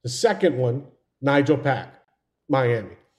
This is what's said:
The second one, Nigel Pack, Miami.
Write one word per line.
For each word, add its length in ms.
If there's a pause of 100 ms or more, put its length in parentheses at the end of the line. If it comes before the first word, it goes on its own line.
The 60
second 480
one, 280 (360)
Nigel 360
Pack, 360 (560)
Miami. 460 (240)